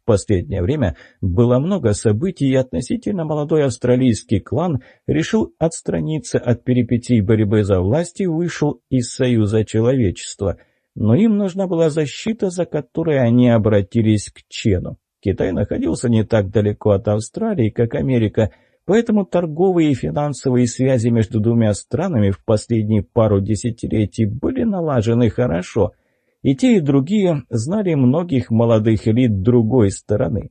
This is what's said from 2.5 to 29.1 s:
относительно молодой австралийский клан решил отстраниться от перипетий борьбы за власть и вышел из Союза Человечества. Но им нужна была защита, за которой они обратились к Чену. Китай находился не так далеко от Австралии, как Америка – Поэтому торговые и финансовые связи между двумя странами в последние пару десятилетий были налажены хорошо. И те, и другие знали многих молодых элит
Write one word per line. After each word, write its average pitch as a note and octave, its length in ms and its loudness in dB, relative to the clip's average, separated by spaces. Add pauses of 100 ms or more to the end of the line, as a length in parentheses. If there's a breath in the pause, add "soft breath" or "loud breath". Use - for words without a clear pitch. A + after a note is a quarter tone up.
относительно E3+ 680 -4
молодой D3+ 420 -2
австралийский B2 760 0
клан D3 400 -4 (260 loud breath)
решил D#3+ 520 -2
отстраниться D#3 800 -4
от A#2+ 260 -2
перипетий B2 560 0
борьбы G#2+ 420 2
за F#2+ 160 0
власть B2+ 400 -2
и G3 80 -2
вышел D#3+ 640 -2
из B2 240 -2
Союза A2 500 2
Человечества. A2 920 -2 (360 soft breath)
Но A2 220 2
им G#3+ 220 2
нужна F#3+ 300 -4
была E3 220 2
защита, D#3+ 600 -4
за F3 160 -4
которой D#3 540 -2
они B2 300 4
обратились G#2+ 800 2
к - 200 -20
Чену. - 480 -2 (240)
Китай - 320 -2
находился A#3+ 560 -2
не A2+ 140 2
так G2+ 280 0
далеко G#2 400 0
от G2 160 0
Австралии, A#2+ 640 -2
как A#2 260 -2
Америка – A#2+ 560 0 (340 soft breath)
Поэтому G#3 400 0
торговые E3+ 680 0
и C3+ 40 2
финансовые C#3+ 720 -2
связи B2+ 400 0
между A2+ 320 0
двумя A2+ 340 2
странами A#2+ 580 -2
в - 120 -8
последние A2 580 0
пару G#2 380 2
десятилетий A2 840 -2
были C#3+ 380 -4
налажены B2+ 680 0
хорошо. B2 640 -2 (480)
И C3+ 140 0
те, A#3+ 220 4
и F3+ 40 2
другие D3+ 680 0
знали E3 440 -2
многих C#3+ 580 0
молодых A2+ 560 2
элит A2 340 2